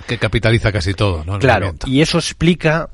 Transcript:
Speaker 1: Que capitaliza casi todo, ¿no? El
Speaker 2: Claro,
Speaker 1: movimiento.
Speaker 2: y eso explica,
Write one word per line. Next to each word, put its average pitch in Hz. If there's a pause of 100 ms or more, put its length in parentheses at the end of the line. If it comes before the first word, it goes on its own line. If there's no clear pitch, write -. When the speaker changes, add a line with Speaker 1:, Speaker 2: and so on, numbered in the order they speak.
Speaker 1:
Que 120
capitaliza 110
casi 95
todo, 90
¿no? 92
El 98
Speaker 2:
Claro, 110
Speaker 1:
movimiento. 85
Speaker 2:
y 131
eso 160
explica, 160